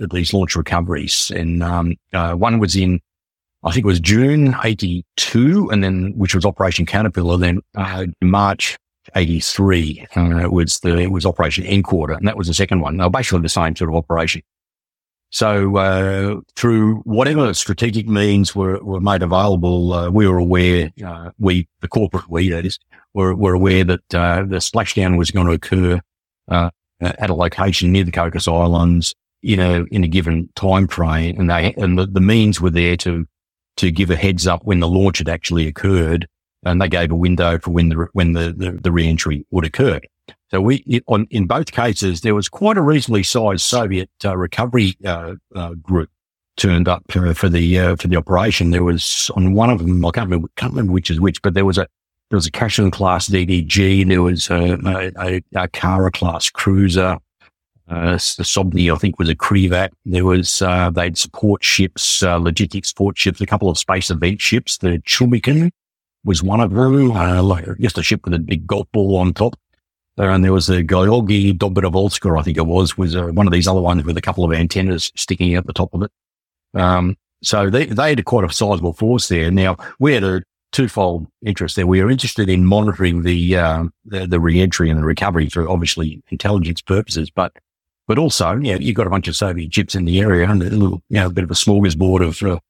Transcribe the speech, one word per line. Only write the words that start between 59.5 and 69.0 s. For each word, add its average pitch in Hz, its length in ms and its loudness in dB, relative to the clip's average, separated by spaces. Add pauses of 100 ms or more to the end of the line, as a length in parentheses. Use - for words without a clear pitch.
There 90 200 0
was, 92 380 0
uh, 90 280 0
they 87 140 -2
had 87 140 -4
support - 460 -2
ships, - 580 0
uh, 87 140 2
logistics 87 540 -2
support 98 280 -2
ships, - 220 -2
a 98 60 0
couple 104 220 0
of 82 100 0
space 95 320 -2
event 90 300 -2
ships. - 380 -2
The 87 220 0
Chumikin 131 720 2 (520)
was 90 180 0
one 98 200 2
of 110 120 2
them, 131 380 4
uh, 90 320 2
like, 90 240 2 (140)
just - 180 -2
a 85 60 -2
ship - 200 -2
with 85 100 -2
a 85 40 0
big 82 260 -4
golf 95 280 -4
ball 98 240 2